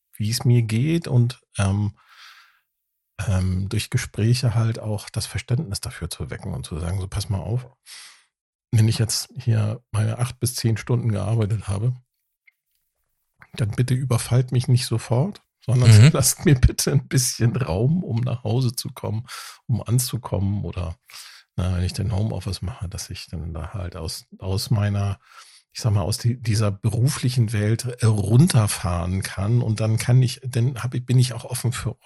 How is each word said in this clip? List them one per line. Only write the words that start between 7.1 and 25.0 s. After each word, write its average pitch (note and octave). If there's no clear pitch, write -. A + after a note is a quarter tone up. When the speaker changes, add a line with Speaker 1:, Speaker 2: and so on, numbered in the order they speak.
Speaker 1:
mal G2
auf.“ B2
Wenn A2
ich A2+
jetzt -
hier A2
meine A2
acht B2
bis A#2+
zehn A2+
Stunden A#2+
gearbeitet G#2
habe, G#2
dann G#2+
bitte B2
überfallt B2+
mich B2
nicht B2
sofort, A#2+
sondern B2
Speaker 2:
Mhm. A2
Speaker 1:
<laughs> D#3+
lasst -
mir D3
bitte -
ein C#3+
bisschen -
Raum, B2
um A2+
nach A#2+
Hause B2
zu -
kommen, A2
um G#2
anzukommen G2+
oder, F2
na, F2+
wenn F2+
ich F2+
den F#2+
Homeoffice G2
mache, F2
dass -
ich -
dann E2
da D#2+
halt F2
aus, F2
aus F#2+
meiner, G2+